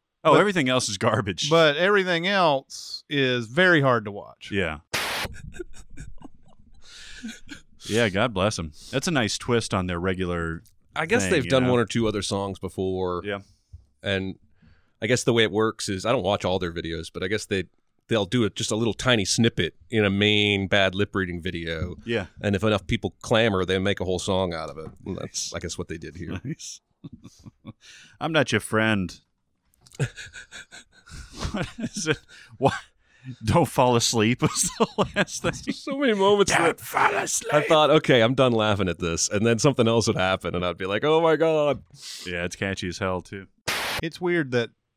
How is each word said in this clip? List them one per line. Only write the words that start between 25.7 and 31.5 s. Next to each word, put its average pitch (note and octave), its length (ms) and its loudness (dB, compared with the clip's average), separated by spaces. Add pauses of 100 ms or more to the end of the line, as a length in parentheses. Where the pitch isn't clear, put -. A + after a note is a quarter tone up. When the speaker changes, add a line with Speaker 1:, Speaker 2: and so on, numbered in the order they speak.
Speaker 3:
what F2 100 -8
they E2 100 -10
did D#2 200 -14
here. F2+ 260 -8
Speaker 1:
Nice. - 380 -12 (600)
<laughs> - 760 -20
"I'm D#3 140 -6
not D3 180 2
your G#2+ 100 4
friend." A2 560 0 (840)
<laughs> C3 80 -2 (1400)